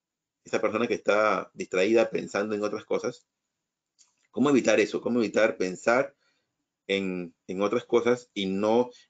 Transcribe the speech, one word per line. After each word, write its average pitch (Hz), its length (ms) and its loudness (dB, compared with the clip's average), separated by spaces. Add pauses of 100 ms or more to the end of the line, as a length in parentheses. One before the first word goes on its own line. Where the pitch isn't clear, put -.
(440)
Esa - 180 -4
persona 110 260 -2
que 107 60 -2
está 101 600 0
distraída 104 560 2
pensando 104 460 -4
en 104 80 -4
otras 107 220 -6
cosas, 98 400 -6 (1080)
¿cómo 127 180 0
evitar 110 300 4
eso? 101 220 0
¿Cómo 120 180 -2
evitar 110 380 0
pensar 117 580 -2 (720)
en, 92 460 -4 (140)
en 95 140 -4
otras 113 240 -2
cosas 120 480 0
y 101 120 -4
no 107 460 0 (180)